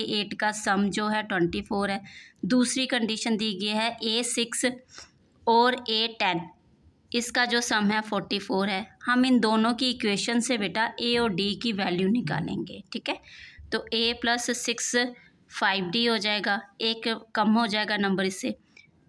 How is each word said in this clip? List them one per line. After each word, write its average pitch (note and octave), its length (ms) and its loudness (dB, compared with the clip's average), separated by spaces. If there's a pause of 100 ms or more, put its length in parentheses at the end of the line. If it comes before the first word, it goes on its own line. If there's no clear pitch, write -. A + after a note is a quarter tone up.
(120)
एट G#3 280 -2
का G#3+ 160 0
सम G3+ 340 2
जो G#3+ 180 0
है G#3+ 160 0
ट्वेंटी F#3+ 380 0
फ़ोर G3+ 300 -2
है। G3 100 -4 (440)
दूसरी B3 420 2
कंडीशन A3+ 500 0
दी A3 220 -2
गई G#3 100 -4
है A3+ 340 0
ए A3+ 200 0
सिक्स A#3+ 420 -2 (800)
और A#3+ 280 6 (140)
ए A3 300 -2
टेन, F3+ 220 0 (680)
इसका A#3+ 340 0
जो A#3 160 2
सम G#3+ 300 2
है G#3+ 100 2
फ़ोर्टी G3+ 380 -2
फ़ोर G3 300 0
है। G3 160 -2 (200)
हम B3 200 4
इन B3+ 140 6
दोनों A3 340 4
की B3+ 160 0
इक्वेशन A#3 500 0
से A#3 180 0
बेटा G#3 320 -2 (120)
A A#3+ 180 2
और A3+ 160 2
D G3+ 180 0 (100)
की A#3 100 0
वैल्यू F#3 360 0
निकालेंगे, - 720 -2 (120)
ठीक A3+ 160 -6
है। F#4 100 -6 (520)
तो A3 220 -4
A A3+ 200 2 (100)
plus A#3+ 320 0
सिक्स - 400 -4 (640)
फ़ाइव F#3+ 300 2
डी A3+ 160 2
हो A#3 140 2
जाएगा, G#3 420 -2 (200)
एक A3+ 320 -2 (220)
कम G#3+ 180 4
हो A#3 140 4
जाएगा G#3 300 0
नंबर G3 280 2
इससे। G#3 300 -4 (540)